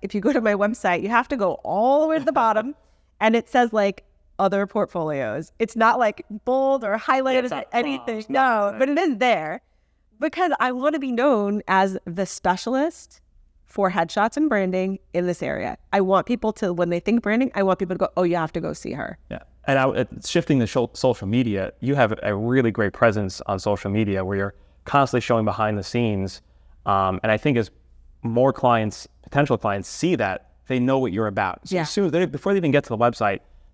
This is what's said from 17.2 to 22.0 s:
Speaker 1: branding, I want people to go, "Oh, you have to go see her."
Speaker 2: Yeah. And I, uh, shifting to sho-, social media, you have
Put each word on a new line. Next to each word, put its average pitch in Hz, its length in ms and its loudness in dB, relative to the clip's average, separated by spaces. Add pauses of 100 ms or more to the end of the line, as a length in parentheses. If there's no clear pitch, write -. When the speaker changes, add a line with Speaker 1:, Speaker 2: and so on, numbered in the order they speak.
Speaker 1:
branding, 233 320 0
I 196 80 2
want 190 160 2
people 185 160 -4
to - 40 -6
go, - 160 0
"Oh, 180 80 2
you 175 120 2
have 165 180 -4
to 165 80 -4
go 156 120 -6
see - 200 -10
her." - 240 -10 (140)
Speaker 2:
Yeah. - 80 -10 (280)
And 135 120 4
I, 131 100 2
uh, 127 140 -2 (200)
shifting 160 360 2
to 110 80 0
sho-, 120 260 -2
social 120 340 0
media, 107 520 -2
you 139 160 -2
have 113 260 2